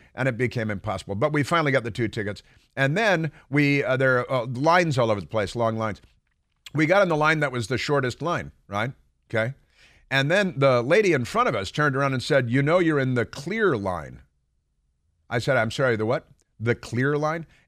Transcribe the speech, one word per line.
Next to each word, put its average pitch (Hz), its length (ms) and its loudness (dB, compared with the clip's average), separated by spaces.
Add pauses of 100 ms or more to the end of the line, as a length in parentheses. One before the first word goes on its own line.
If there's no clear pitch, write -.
(140)
and 131 140 -2
it 120 100 -4
became 113 320 -2
impossible. 98 460 -6
But 147 180 0
we 151 80 2
finally 151 300 0
got 127 120 2
the 113 80 -6
two 110 180 -2
tickets. 104 340 -8 (320)
And 139 200 0
then 180 360 2 (180)
we, 143 340 2
uh, 123 140 0
there 131 220 4
are, 123 120 -4
uh, 127 140 0
lines 151 540 2
all 113 100 4
over 101 120 0
the 78 60 -10
place, 104 280 -2
long 113 220 -2
lines. 107 240 -4 (720)
We 156 120 0
got 180 160 4
in 190 60 2
the 165 80 0
line 156 240 2
that 139 140 -2
was 120 140 -4
the 127 100 -2
shortest 135 440 -2
line, 135 300 -6 (160)
right? 107 240 -4 (380)
Okay. 113 240 -2 (580)
And 135 180 2
then 185 280 2
the 131 260 4
lady 180 300 4
in 131 100 0
front 233 240 0
of 147 80 -2
us 98 160 -6
turned 147 240 0
around 135 180 0
and 127 80 -4
said, 131 280 2
"You 131 120 2
know 156 180 4
you're 156 200 2
in 131 140 0
the 117 120 0
clear 180 520 -2
line." 82 420 -6 (1080)
I 120 100 -2
said, 131 180 0
"I'm 110 140 0
sorry, 131 240 0
the 107 100 -2
what?" - 220 -2 (320)
"The 117 160 0
clear 139 420 -4
line?" 156 280 -4 (220)